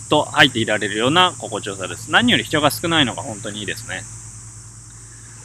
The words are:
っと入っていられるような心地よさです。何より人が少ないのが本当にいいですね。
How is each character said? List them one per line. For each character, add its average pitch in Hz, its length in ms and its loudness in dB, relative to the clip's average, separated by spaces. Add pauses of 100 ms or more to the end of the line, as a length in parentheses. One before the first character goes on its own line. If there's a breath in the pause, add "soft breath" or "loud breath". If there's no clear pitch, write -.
っ - 60 -6
と 151 140 4
入 147 240 6
っ - 20 4
て 117 80 -6
い 110 80 2
ら 107 140 2
れ 104 80 -2
る 104 100 -4
よ 117 120 2
う - 20 2
な 180 260 4
心 101 240 -6
地 - 60 -8
よ 98 80 -4
さ 92 120 -6
で 87 80 -8
す。 - 140 -12
何 220 220 4
よ 147 80 4
り 104 40 0
人 156 180 0
が 151 100 4
少 - 160 -4
な 165 120 2
い 139 60 4
の 107 80 -2
が 85 80 -8
本 110 180 -8
当 110 120 -8
に 107 80 -8
い 104 40 -8
い - 40 -8
で 85 80 -4
す - 120 -14
ね。 90 160 -8 (1400 loud breath)